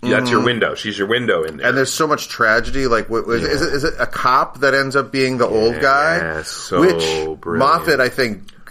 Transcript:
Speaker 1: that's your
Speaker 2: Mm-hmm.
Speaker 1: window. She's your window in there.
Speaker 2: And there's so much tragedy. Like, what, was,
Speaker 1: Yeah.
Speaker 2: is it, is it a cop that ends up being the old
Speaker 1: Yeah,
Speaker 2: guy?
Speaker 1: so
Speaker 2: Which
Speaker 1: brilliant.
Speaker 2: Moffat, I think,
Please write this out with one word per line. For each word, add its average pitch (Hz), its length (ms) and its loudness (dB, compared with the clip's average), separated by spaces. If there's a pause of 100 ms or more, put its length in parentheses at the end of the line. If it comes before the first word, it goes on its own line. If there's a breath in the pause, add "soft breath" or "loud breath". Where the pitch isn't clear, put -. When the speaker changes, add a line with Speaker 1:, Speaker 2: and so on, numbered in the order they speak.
Speaker 1:
that's 120 280 0
your 113 100 2
Speaker 2:
Mm-hmm. 123 60 0
Speaker 1:
window. 107 300 0
She's 104 220 -8
your 98 100 0
window 107 360 0
in 78 140 -8
there. 69 100 -2
Speaker 2:
And 127 100 2
there's 131 160 0
so 160 140 0
much 147 220 -2
tragedy. 117 580 2
Like, 113 220 0
what, 113 180 -2
was, 117 160 0
Speaker 1:
Yeah. - 60 0
Speaker 2:
is 139 120 0
it, 151 120 -2
is 139 100 -2
it 156 160 0
a 120 80 0
cop 131 540 0
that 135 120 4
ends 135 220 0
up 127 160 0
being 131 260 0
the 120 100 2
old 110 280 2
Speaker 1:
Yeah, 78 60 -4
Speaker 2:
guy? 135 640 2
Speaker 1:
so - 380 -4
Speaker 2:
Which 80 600 0
Speaker 1:
brilliant. 85 180 -4
Speaker 2:
Moffat, 156 420 2
I 123 80 2
think, 117 340 -4 (280 loud breath)